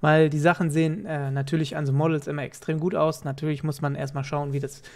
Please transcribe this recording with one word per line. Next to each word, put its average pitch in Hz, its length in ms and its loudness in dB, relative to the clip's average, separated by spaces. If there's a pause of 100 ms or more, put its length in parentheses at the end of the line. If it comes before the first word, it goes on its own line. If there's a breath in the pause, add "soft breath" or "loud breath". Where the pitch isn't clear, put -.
weil 156 280 6
die 151 120 0
Sachen 170 320 2
sehen, 160 340 0
äh, 143 240 -4
natürlich 139 460 -2
an 151 100 -2
so 135 60 2
Models 151 340 2
immer 147 160 -4
extrem 160 380 -4
gut 180 160 -2
aus. 156 260 0
Natürlich 143 400 -4
muss 147 180 -4
man 143 140 -2
erstmal 139 300 -6
schauen, 143 280 -4
wie 143 60 -2
das 135 240 -8 (140)